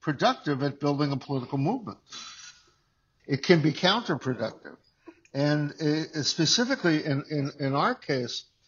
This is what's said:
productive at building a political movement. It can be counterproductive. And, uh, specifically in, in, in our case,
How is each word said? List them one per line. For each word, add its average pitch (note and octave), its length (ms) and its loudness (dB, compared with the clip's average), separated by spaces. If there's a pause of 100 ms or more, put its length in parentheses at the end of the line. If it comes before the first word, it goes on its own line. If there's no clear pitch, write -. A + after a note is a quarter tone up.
productive D3 640 0
at C#3+ 160 -2
building C#3+ 320 2
a C#3 40 -2
political C3 420 -4
movement. F3 400 -2 (1300)
It C#3 180 -4
can F3 180 6
be D3+ 100 4
counterproductive. C3+ 1040 -2 (560)
And, D3 480 0
uh, D#3 420 -2
specifically F3 840 2
in, D3 260 -2
in, C#3+ 300 -2
in C#3 140 0
our F#3 200 2
case, C3 500 -4 (240)